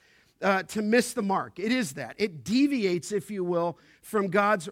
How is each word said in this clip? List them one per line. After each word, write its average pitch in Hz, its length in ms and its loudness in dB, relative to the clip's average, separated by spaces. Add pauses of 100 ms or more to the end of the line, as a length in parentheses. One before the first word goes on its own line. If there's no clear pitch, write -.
(420)
uh, 190 220 2
to 214 180 -4
miss 220 300 4
the 240 100 -4
mark. 185 380 -2
It 220 100 0
is 240 220 0
that. 131 260 -10
It 180 240 -4
deviates, 214 680 2
if 208 180 -4
you 190 140 -4
will, 170 340 -2 (240)
from 202 260 -2
God's 202 440 2